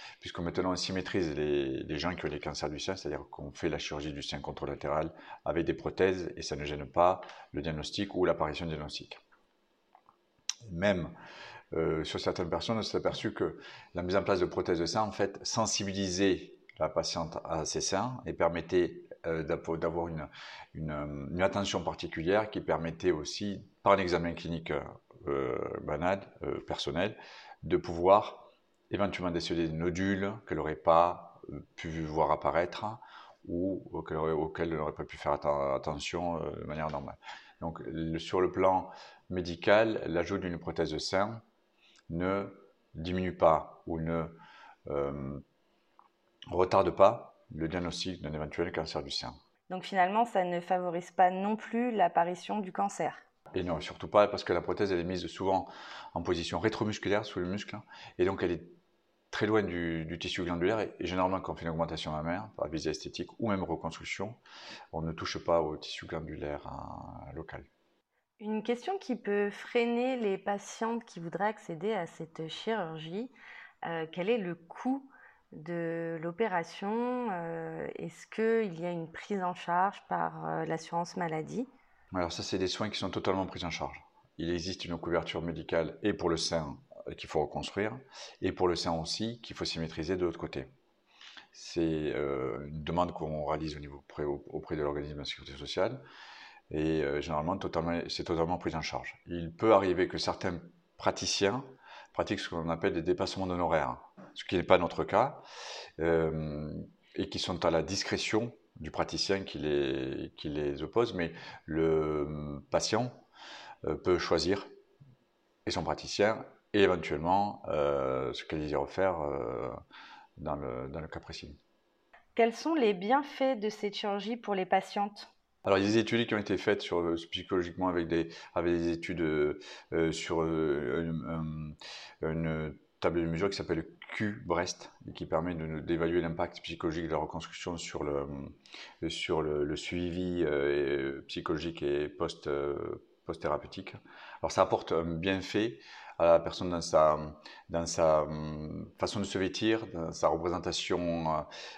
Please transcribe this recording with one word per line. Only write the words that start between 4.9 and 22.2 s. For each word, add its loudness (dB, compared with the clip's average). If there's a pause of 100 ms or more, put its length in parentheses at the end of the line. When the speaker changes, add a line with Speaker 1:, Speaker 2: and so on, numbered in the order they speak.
Speaker 1:
avec 2
des 2
prothèses 2
et -10
ça -6
ne -6
gêne -6
pas 4 (300)
le -4
diagnostic -4
ou 4
l'apparition 2
du -4
diagnostic. -8 (1500)
Même, 4 (640)
euh, 2
sur -4
certaines 0
personnes, 0
on 0
s'est -2
aperçu 0
que -2 (360)
la -2
mise 2
en 6
place 4
de 4
prothèses 0
de 2
sein, 0
en 0
fait, 0
sensibilisait 2 (260)
la 2
patiente -2
à -2
ses -2
seins -2
et -4
permettait, 2 (220)
euh, 0
d'apo-, -2
d'avoir 0
une, -6 (460)
une, -4
euh, -6
une -2
attention 2
particulière 2